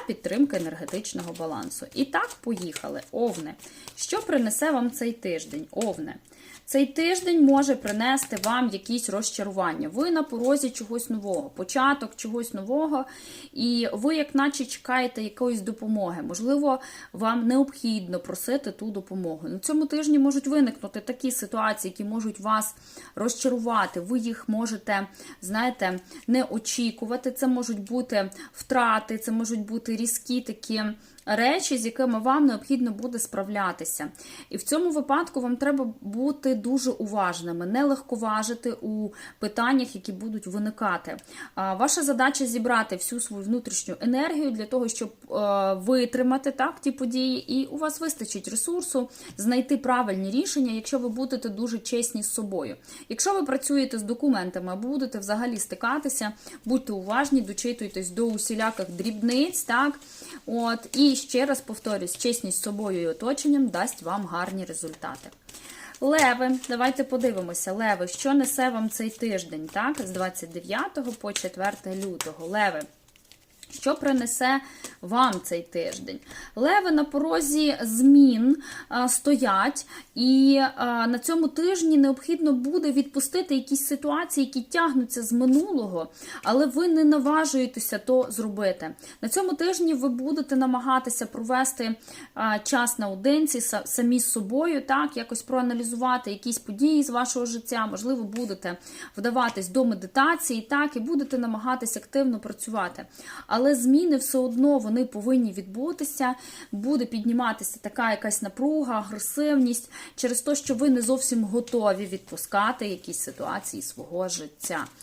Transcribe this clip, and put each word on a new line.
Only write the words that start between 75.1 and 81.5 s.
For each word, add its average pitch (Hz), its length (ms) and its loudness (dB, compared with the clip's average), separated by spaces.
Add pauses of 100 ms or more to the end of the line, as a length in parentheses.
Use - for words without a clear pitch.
цей 170 200 -4
тиждень? - 560 -6 (380)
Леви 359 340 4
на 302 140 4
порозі 302 800 2
змін, 254 720 8 (320)
а, 247 200 0
стоять, 247 760 2 (280)
і, 269 460 8 (160)
а, 233 300 0
на 247 120 2
цьому 330 300 2
тижні 330 500 4